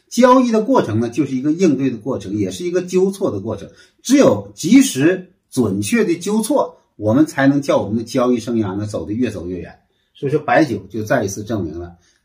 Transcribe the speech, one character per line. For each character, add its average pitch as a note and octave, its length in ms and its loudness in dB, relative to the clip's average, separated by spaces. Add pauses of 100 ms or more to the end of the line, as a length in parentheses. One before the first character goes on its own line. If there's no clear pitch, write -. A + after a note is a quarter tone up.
交 B3+ 320 6
易 A#3+ 100 0
的 G#3+ 120 2
过 A#3+ 180 2
程 G#2+ 180 -2
呢 A#2 100 -2
就 C#3 180 -2
是 C3 80 -6
一 B2+ 80 -4
个 D3+ 80 0
应 E3 260 2
对 C3+ 140 -2
的 A2 60 -8
过 A#2 200 -6
程， F#2+ 160 -10
也 G2+ 160 -2
是 F3 160 -8
一 F3 60 -4
个 F3+ 100 -2
纠 F3+ 300 0
错 G3 180 -4
的 G#2 100 -6
过 G#2+ 160 -8
程。 - 140 -14 (320)
只 C4 160 4
有 C#3+ 380 4
及 A#3 260 6
时 F3+ 520 0 (180)
准 G2+ 280 0
确 G#3+ 260 0
的 E3 100 0
纠 G3+ 260 -2
错， - 380 -2 (160)
我 G#2+ 180 0
们 D3 140 4
才 C3+ 180 -2
能 C#3 160 2
叫 D3 160 0
我 G#2 100 -2
们 A2 120 -2
的 A2+ 40 -6
交 B2 280 0
易 A#2 80 0
生 A#2 180 -4
涯 G2 180 -2
呢 G#2 120 -6
走 E2 180 -8
得 G2 80 -8
越 A#2 160 -2
走 F2+ 160 -10
越 F2+ 140 -8
远。 - 180 -16 (360)
所 C#3+ 160 -6
以 - 20 -4
说 D3 80 0
白 D3 240 2
酒 A2+ 140 -2 (100)
就 A2 140 -8
再 A#2 220 0
一 G2 40 -4
次 G#2+ 160 -10
证 G#2 200 -6
明 D#2+ 160 -10
了 F2 160 -14 (300)